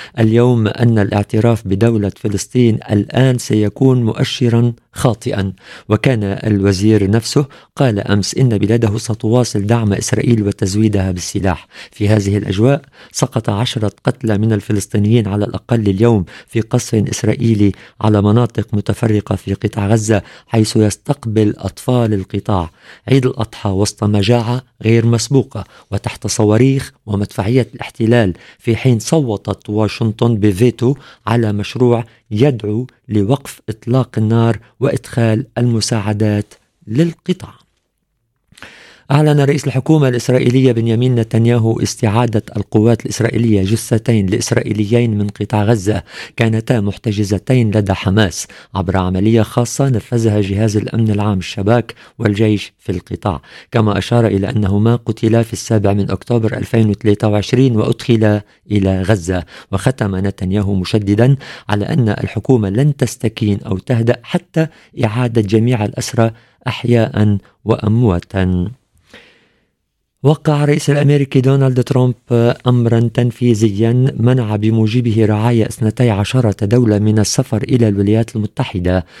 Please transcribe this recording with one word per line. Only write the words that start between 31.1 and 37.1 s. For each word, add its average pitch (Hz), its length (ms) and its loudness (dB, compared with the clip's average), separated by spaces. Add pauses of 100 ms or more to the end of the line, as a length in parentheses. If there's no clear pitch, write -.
على 110 260 0
مشروع 117 500 0 (280)
يدعو 110 560 -2 (220)
لوقف 107 600 -2
إطلاق 120 480 -2
النار 113 420 0 (200)
وإدخال 113 680 -2 (120)
المساعدات 107 960 -2 (340)
للقطاع. 165 640 -4 (1600)